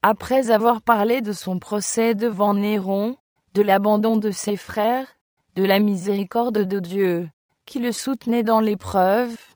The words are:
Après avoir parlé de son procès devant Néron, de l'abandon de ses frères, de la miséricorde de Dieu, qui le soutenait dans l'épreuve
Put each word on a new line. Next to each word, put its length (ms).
Après 480
avoir 320
parlé 380
de 120
son 260
procès 560
devant 400
Néron, 640
de 80
l'abandon 540
de 160
ses 240
frères, 500
de 100
la 140
miséricorde 840
de 160
Dieu, 480
qui 140
le 120
soutenait 520
dans 160
l'épreuve 760